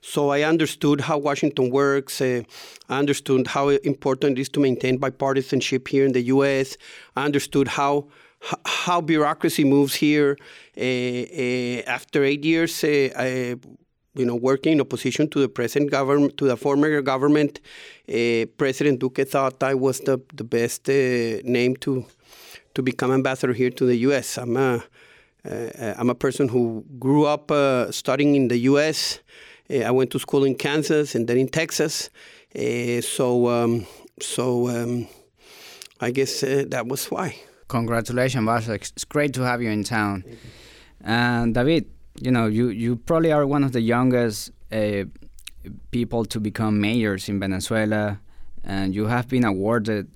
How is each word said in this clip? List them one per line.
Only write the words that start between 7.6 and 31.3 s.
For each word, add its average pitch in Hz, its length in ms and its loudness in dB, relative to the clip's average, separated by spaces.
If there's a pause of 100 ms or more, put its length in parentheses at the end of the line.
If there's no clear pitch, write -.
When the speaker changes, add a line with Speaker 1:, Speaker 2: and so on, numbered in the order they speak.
Speaker 1:
how, 143 400 -2 (340)
h-, - 220 -8
how - 340 -2
bureaucracy 156 640 2
moves 139 320 4
here. 147 420 2 (400)
Uh, - 40 -10
uh, 123 1040 -2
after 131 380 0
eight 143 180 0
years, 165 400 2
uh, 143 340 2
I, 127 380 -2 (600)
you 131 100 0
know, 120 100 0
working 135 380 2
in 147 80 4
opposition 135 480 -2
to 151 100 0
the 135 80 4
present 127 420 -2
government, 139 500 2
to 143 60 2
the 127 120 2
former 147 440 2
government, 143 600 2 (480)
uh, 117 380 2 (100)
President 139 420 0
Duque 131 260 -2
thought 135 380 -2
I 135 120 2
was 131 260 0
the, 135 180 0 (140)
the 135 100 -12
best, 120 460 -2
uh, 123 600 0
name 123 280 2
to, 127 280 -4 (680)
to - 80 -2
become 127 320 -2
ambassador 131 400 0
here 123 160 0
to 123 160 -2
the 123 100 4
U 123 160 2
S. 127 260 -2
I'm 120 200 -4
a, 127 260 2 (680)
uh, 113 480 -8
I'm 120 120 0
a 123 60 0
person 131 340 0
who 117 340 -2 (160)
grew 143 260 4
up, 147 240 0
uh, 135 420 2
studying 143 440 2
in 131 140 2
the 120 80 0
U 131 200 4
S. 156 420 -2 (500)
Uh, 131 140 0
I 110 80 0
went 127 200 2
to 135 80 -4
school 139 240 0
in 135 120 2
Kansas 151 600 0
and 117 120 0
then 120 100 2